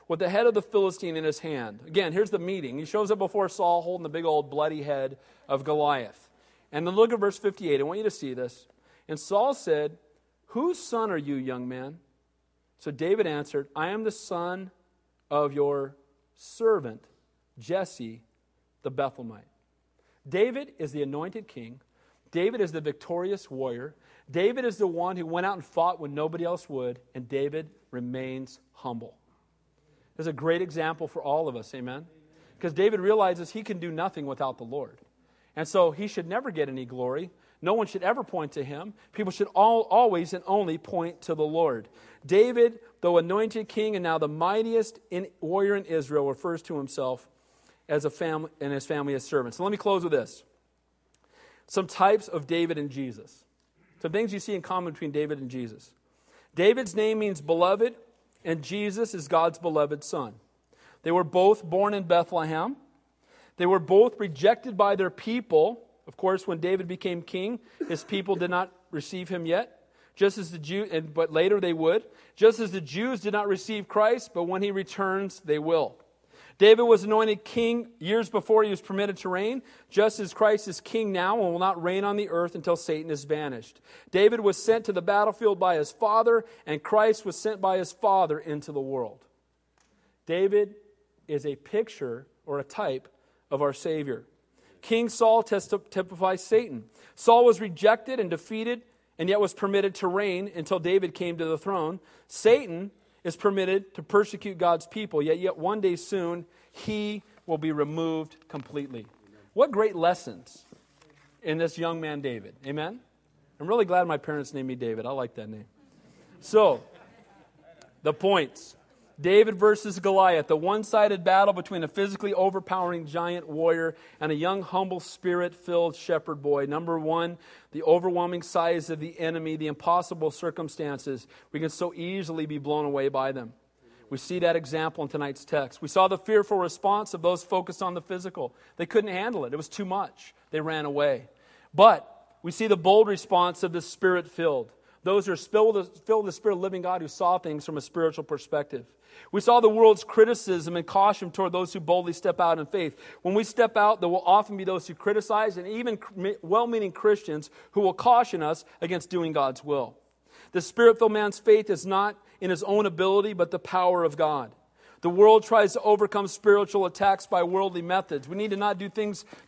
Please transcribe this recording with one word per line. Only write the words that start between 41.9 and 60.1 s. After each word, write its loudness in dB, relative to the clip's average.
David, 4
though 4
anointed 0
king -2
and -4
now 0
the 0
mightiest -2
in, -6
warrior 0
in -6
Israel, -2
refers -4
to -8
himself -6
as 0
a -4
fam-, -4
and -4
his -6
family -4
as -4
servants. -2
So -8
let 0
me -2
close 0
with -4
this. -2
Some -4
types 2
of -8
David -2
and -6
Jesus. -12
Some -6
things -2
you -6
see -6
in -6
common -4
between -8
David -4
and -10
Jesus. -12
David's 2
name 0
means -4
beloved, 2
and -4
Jesus -4
is -10
God's 2
beloved -2
son. -8